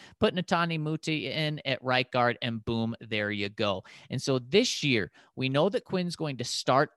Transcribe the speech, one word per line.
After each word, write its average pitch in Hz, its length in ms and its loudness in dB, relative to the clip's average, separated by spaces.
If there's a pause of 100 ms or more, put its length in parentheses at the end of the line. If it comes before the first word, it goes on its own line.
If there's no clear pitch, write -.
(200)
put 190 160 2
Netane 170 440 0
Muti 151 520 -2
in 151 340 -2
at 131 180 -2
right 127 280 2
guard, 120 300 2
and 113 240 -4
boom, 113 340 0
there 107 320 -2
you 101 160 -2
go. 101 360 -2 (260)
And 127 120 -4
so 131 180 2
this 175 440 2
year, 120 260 2 (280)
we 131 120 -2
know 147 200 4
that 185 160 -2
Quinn's 180 320 -4
going 147 200 -6
to 123 60 -6
start 139 540 2